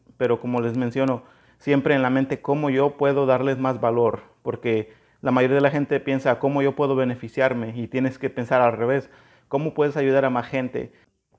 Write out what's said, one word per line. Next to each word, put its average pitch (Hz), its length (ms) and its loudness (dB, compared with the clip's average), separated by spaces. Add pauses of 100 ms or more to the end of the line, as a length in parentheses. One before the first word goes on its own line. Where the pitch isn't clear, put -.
(180)
pero 120 220 0
como 123 220 -4
les 117 160 -2
menciono, 127 460 -2 (340)
siempre 143 380 2
en 135 60 2
la 127 80 2
mente 135 320 -2
cómo 147 280 -2
yo 139 220 2
puedo 139 340 0
darles 131 320 2
más 131 240 -2
valor. 117 400 2 (220)
Porque 110 500 -4 (280)
la 135 100 -2
mayoría 127 240 4
de 143 60 4
la 139 100 4
gente 143 280 -2
piensa 135 400 0
cómo 143 220 0
yo 139 140 0
puedo 139 200 0
beneficiarme 123 800 -2
y 117 120 -8
tienes 131 300 -2
que 135 120 -4
pensar 127 320 0
al 117 160 4
revés. 127 320 -2 (380)
¿Cómo 151 260 -4
puedes 147 240 0
ayudar 135 280 2
a 135 40 2
más 123 180 -4
gente? 127 460 -6 (460)